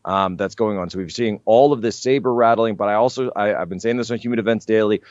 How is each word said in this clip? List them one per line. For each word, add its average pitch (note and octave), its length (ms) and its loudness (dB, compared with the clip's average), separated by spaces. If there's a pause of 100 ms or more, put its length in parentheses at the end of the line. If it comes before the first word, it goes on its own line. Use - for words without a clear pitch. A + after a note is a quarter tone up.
um, F#2+ 320 0
that's F#2+ 180 -4
going G#2+ 220 -2
on. F2 120 -6
So F2+ 80 -12
we've F2+ 140 -8
seen A2 320 -4
all C3 300 6
of A#2+ 80 -2
this A2 180 -4
saber B2+ 340 0
rattling, A2+ 420 2
but G2+ 120 -2
I G#2 60 0
also, B2 420 0
I, G#2 180 0
I've E2 140 -4
been F2+ 140 -10
saying A#2 160 -2
this A#2 140 -4
on A#2+ 60 -4
Human A#2+ 220 -4
Events A2 260 -2
Daily, G#2+ 460 2